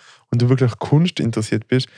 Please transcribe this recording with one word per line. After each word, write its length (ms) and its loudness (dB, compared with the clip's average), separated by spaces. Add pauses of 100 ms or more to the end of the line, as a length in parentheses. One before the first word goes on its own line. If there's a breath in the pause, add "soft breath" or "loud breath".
(320 loud breath)
und 100 0
du 80 4
wirklich 300 0
Kunst 400 0
interessiert 480 -4
bist, 300 -2